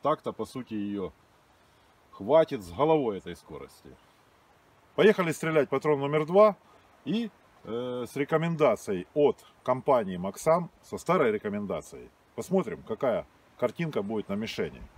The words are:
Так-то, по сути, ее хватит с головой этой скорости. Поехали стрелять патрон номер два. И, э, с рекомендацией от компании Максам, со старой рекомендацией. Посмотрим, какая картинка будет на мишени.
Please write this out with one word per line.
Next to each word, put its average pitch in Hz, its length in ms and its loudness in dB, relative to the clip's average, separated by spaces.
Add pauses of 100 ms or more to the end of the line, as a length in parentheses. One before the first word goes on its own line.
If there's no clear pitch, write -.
Так-то, 139 300 -2
по 107 140 -8
сути, 120 280 -12
ее 101 380 -6 (1000)
хватит 135 500 2
с 87 100 -14
головой 131 460 2
этой 87 180 -12
скорости. - 600 -18 (960)
Поехали 180 380 4
стрелять 156 360 2
патрон 143 320 0
номер 147 260 0
два. 196 300 6 (480)
И, 208 260 -4 (340)
э, 123 420 -6
с - 100 -12
рекомендацией 143 1000 0
от 147 240 4 (240)
компании 123 560 0
Максам, 156 520 0 (120)
со - 160 -12
старой 156 340 2
рекомендацией. 98 760 -6 (240)
Посмотрим, 113 480 -4
какая - 440 -2 (320)
картинка 151 440 -2
будет 104 260 -4
на 101 60 -4
мишени. 101 480 -6 (160)